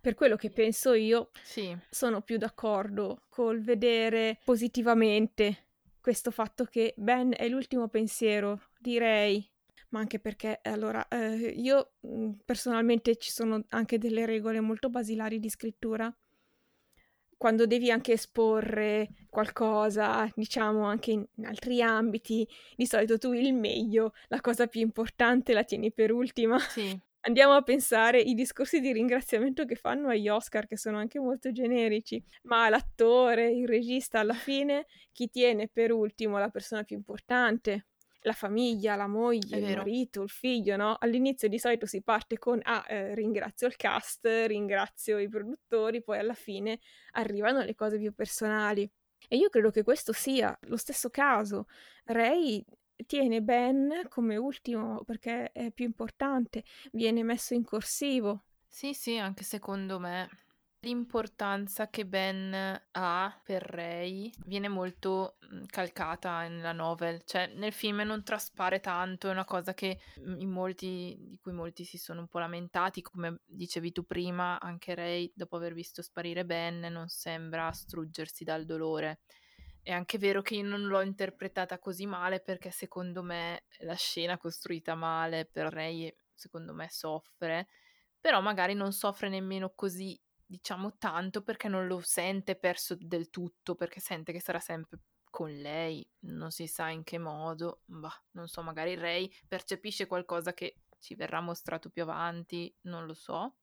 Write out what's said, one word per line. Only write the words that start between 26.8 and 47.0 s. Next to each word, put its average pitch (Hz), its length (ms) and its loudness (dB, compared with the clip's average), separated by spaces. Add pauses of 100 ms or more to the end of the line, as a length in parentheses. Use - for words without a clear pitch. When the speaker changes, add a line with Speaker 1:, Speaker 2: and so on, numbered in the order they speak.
Speaker 1:
Andiamo 269 320 10
a 277 100 10
pensare 240 580 6
i 240 140 4
discorsi 262 460 0
di 262 120 2
ringraziamento 254 760 2
che 240 100 -2
fanno 269 320 0
agli 220 200 2
Oscar, 214 380 0
che 220 100 -8
sono 214 220 -4
anche 226 220 -4
molto 254 320 -2
generici, 226 680 0 (240)
ma 233 240 6
l'attore, 233 840 6
il 240 180 2
regista, 240 520 2
alla 214 140 2
fine 277 520 0 (260)
chi 240 160 -4
tiene 233 400 4
per 233 240 2
ultimo? 214 460 0
La 202 120 2
persona 214 340 -6
più 208 120 -10
importante, 214 920 0 (360)
la 226 100 2
famiglia, 214 640 0
la 202 100 -2
moglie, 214 500 2
Speaker 2:
È - 40 0
Speaker 1:
il 202 40 0
Speaker 2:
vero. 196 180 0
Speaker 1:
marito, 214 400 -2
il 202 80 -6
figlio, 220 460 0
no, 214 220 2
all'inizio 254 500 2
di 208 100 0
solito 233 280 2
si 202 160 -4
parte 220 360 0
con: 240 240 0
"Ah, 226 260 0
eh, 202 260 -4
ringrazio 214 520 -2
il 247 100 0
cast, - 500 -2 (200)
ringrazio 208 720 0
i 202 100 0
produttori", 220 760 -2
poi 214 160 -2
alla 220 160 0
fine 208 460 -6 (320)